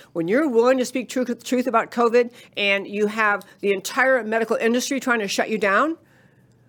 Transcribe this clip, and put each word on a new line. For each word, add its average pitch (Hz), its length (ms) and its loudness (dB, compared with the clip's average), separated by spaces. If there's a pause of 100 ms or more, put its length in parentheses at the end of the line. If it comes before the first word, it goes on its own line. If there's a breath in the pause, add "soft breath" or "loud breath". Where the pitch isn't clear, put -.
(140 loud breath)
When 165 140 -4
you're 269 200 2
willing 247 300 4
to 247 80 0
speak 247 240 -6
truth, 247 340 -4
truth 247 220 -2
about 226 240 0
covid 240 420 2 (240 loud breath)
and 196 320 -2
you 208 200 -2
have 208 360 0 (180 loud breath)
the 202 100 0
entire 254 520 0
medical 220 320 -2
industry 247 440 -2
trying 233 220 0
to 202 60 -4
shut - 220 -2
you 220 80 -2
down, 214 400 2 (720 soft breath)